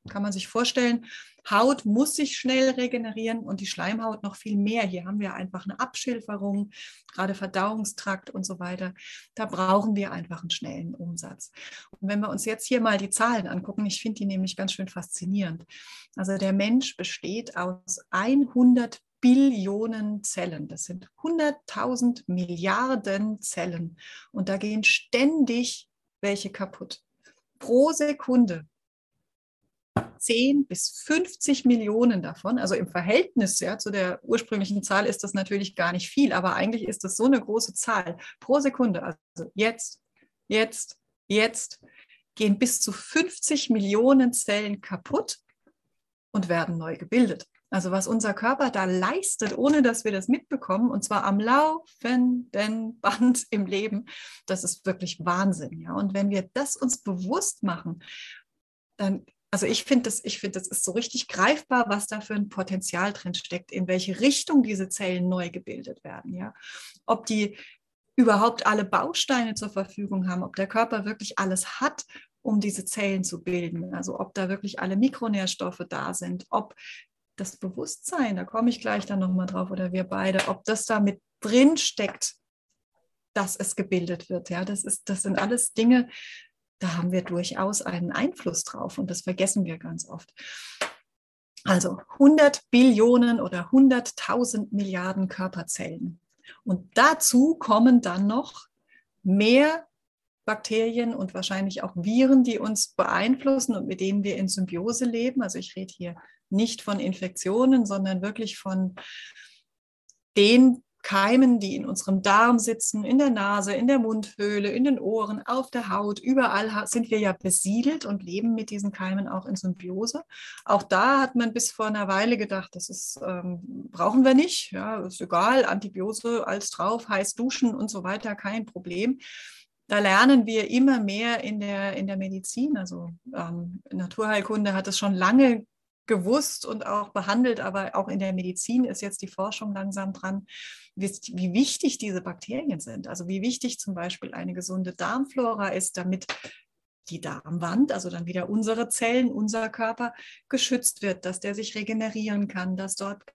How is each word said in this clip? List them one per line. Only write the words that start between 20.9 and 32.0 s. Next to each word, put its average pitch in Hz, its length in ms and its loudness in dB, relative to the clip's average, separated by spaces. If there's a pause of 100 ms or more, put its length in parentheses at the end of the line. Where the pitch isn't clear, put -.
hunderttausend 247 1040 0
Milliarden 196 1120 -2
Zellen. 170 560 -6 (360)
Und 185 160 -4
da 196 80 -2
gehen 208 260 -2
ständig 247 1080 2 (320)
welche 202 300 -4
kaputt. - 500 -10 (600)
Pro 269 320 6
Sekunde 254 760 2 (1500)
zehn 277 480 2
bis - 380 -8
fünfzig 311 600 0
Millionen 226 560 4